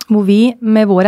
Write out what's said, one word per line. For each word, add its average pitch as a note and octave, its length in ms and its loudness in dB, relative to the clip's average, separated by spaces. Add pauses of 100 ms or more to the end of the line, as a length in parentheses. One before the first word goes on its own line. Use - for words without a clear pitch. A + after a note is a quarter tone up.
Hvor G#3 160 0
vi G#3+ 380 0
med A3 260 0
vår F#3 200 0